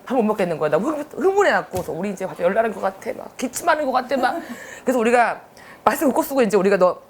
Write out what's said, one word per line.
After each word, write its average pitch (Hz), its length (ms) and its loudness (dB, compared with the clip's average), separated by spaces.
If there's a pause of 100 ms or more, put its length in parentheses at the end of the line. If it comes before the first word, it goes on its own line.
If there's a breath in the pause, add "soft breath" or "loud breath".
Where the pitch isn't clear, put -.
밥 233 100 -6
못 247 80 4
먹겠는 196 360 0
거야. 156 120 0
나 - 60 2
흥-, 285 240 -2 (120)
흥분해갖고. 320 600 2
그래서 170 200 -4
"우리 185 180 -4
이제 185 160 -8
갑자기 170 180 -8
열나는 214 300 2
것 190 80 -12
같아. 196 340 -6
막 - 220 -14
기침하는 302 480 -2
것 262 60 -2
같아." 254 260 -2
막. 262 180 0 (480 loud breath)
그래서 254 140 0
우리가 226 420 2 (420 loud breath)
마스크 226 300 2
꼭 320 100 2
쓰고 269 200 0
이제 208 160 2
우리가 196 180 4
"너 180 340 2